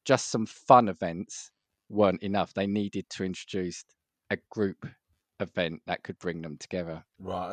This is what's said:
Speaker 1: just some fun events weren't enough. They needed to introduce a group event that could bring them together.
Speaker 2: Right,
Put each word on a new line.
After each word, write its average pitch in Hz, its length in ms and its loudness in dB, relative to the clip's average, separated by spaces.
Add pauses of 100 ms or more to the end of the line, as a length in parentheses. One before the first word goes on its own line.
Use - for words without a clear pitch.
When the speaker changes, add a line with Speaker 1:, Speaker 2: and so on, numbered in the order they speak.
Speaker 1:
just - 280 2
some 110 160 -2
fun 120 420 8
events 90 640 -6 (360)
weren't 101 360 4
enough. 98 300 -2
They 98 140 0
needed 101 440 -2
to - 120 -6
introduce 92 600 -6 (460)
a 101 60 -2 (120)
group 101 360 -4 (540)
event 85 460 -4
that 87 180 -6
could 92 160 -12
bring 85 220 -6
them 78 160 -12
together. 82 460 -8 (160)
Speaker 2:
Right, 92 340 -8